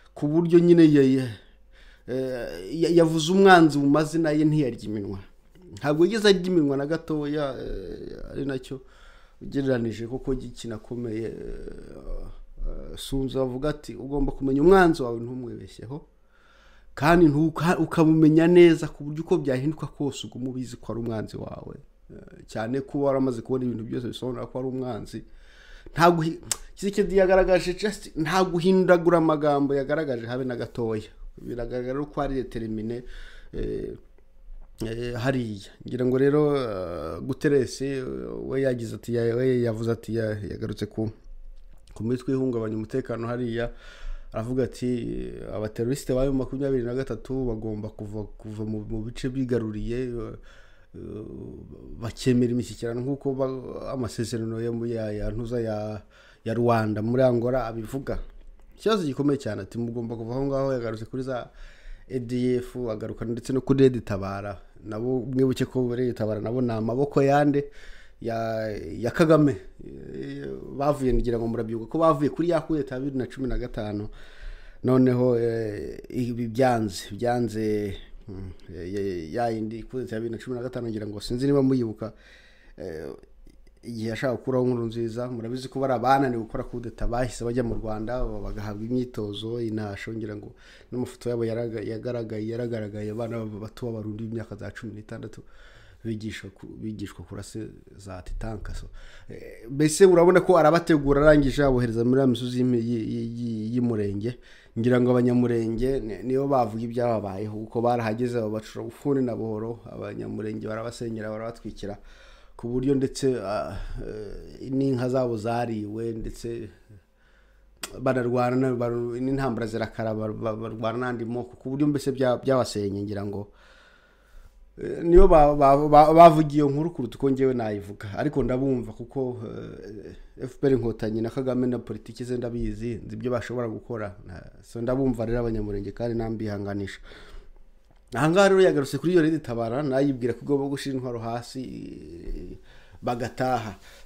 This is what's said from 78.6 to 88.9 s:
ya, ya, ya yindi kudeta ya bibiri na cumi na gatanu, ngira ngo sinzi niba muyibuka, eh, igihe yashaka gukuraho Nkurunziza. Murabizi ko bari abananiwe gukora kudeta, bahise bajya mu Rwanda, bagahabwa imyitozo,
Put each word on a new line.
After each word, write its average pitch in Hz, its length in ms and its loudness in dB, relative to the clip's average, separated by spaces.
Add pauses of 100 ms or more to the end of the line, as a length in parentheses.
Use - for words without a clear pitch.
ya, 87 80 -10
ya, 98 180 -6 (300)
ya 120 180 0
yindi 110 340 -6
kudeta 120 320 -8
ya 110 60 -4
bibiri 113 160 -6
na - 60 -14
cumi 127 120 -6
na 120 80 -6
gatanu, 123 260 -6
ngira 107 180 -6
ngo 104 120 -10
sinzi 127 280 -4
niba 143 140 4
muyibuka, 117 520 0 (640)
eh, 80 340 -10 (720)
igihe 113 260 -6
yashaka 120 240 -2
gukuraho 127 320 0
Nkurunziza. 117 640 -2
Murabizi 123 400 -8
ko 135 100 -6
bari 131 140 0
abananiwe 123 480 2
gukora 123 220 -8
kudeta, 120 440 -6
bahise 117 380 -4
bajya 120 180 0
mu 113 120 -4
Rwanda, 110 500 -4
bagahabwa 104 600 -8
imyitozo, 117 760 -6